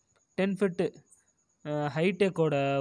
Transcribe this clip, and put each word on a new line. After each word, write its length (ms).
டென் 180
ஃபெட்டு, 300
அ, 300
ஹைடெக்கோட 600